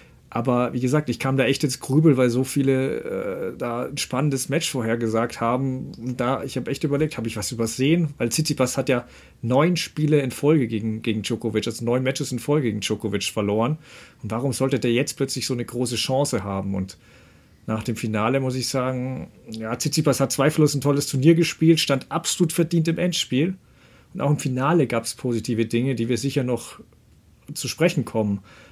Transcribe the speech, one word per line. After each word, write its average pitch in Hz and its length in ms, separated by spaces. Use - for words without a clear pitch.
Aber 123 440
wie 123 80
gesagt, 147 280
ich 120 100
kam 135 180
da 131 80
echt 131 180
ins 131 160
Grübel, 147 380
weil 127 120
so 123 140
viele, 131 1080
äh, - 40
da 120 280
ein 143 120
spannendes 135 520
Match 156 200
vorhergesagt 117 680
haben. 131 580
Und 123 220
da, 123 240
ich 135 140
hab 123 100
echt - 160
überlegt, 151 340
hab 113 80
ich 113 120
was 104 140
übersehen? 135 680
Weil 120 120
Tsitsipas - 480
hat 131 120
ja 123 180
neun 147 360
Spiele 151 420
in 127 120
Folge 143 360
gegen, 110 360
gegen 110 180
Djokovic, 107 460
also 113 180
neun 123 180
Matches 131 300
in 120 60
Folge 147 280
gegen 107 140
Djokovic 104 420
verloren. 110 540
Und 107 80
warum 123 200
sollte 135 280
der 123 120
jetzt 120 240
plötzlich 135 300
so - 80
eine 120 100
große 120 320
Chance 127 480
haben? 98 320
Und 92 220
nach 110 160
dem 113 120
Finale 113 460
muss 131 140
ich 127 120
sagen, 127 600
ja, 110 260
Tsitsipas 151 440
hat 135 140
zweifellos 147 420
ein 139 60
tolles 143 260
Turnier 139 280
gespielt, 160 440
stand - 320
absolut 156 400
verdient 165 380
im 165 80
Endspiel. 170 580
Und - 80
auch 143 100
im 147 80
Finale 139 480
gab's 117 260
positive 117 520
Dinge, 120 300
die 117 140
wir 123 80
sicher 135 260
noch 123 360
zu - 140
sprechen 160 380
kommen. 104 360